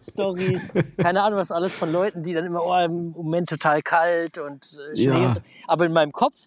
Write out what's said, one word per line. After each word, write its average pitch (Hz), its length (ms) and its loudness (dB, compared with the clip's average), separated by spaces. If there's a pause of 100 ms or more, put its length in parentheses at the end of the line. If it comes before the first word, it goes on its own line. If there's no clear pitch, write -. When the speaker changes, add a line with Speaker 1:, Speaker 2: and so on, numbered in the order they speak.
Speaker 1:
Stories, 185 640 -2 (260)
keine 185 240 2
Ahnung 208 160 0
was 180 120 -4
alles 175 220 -2
von 170 180 -4
Leuten, 175 320 0
die 175 120 -6
dann 165 100 0
immer, 170 200 -2
„Oh, 180 200 0
im 170 280 -4
Moment 165 360 -2
total 156 340 2
kalt 170 560 0
und, 143 240 -12 (300)
äh, - 40 -6
Schnee“ 117 100 2
Speaker 2:
Ja. 131 220 4
Speaker 1:
und 120 80 2
so. - 40 -6 (260)
Aber 165 200 2
in 160 60 0
meinem 156 200 4
Kopf 277 240 0 (100)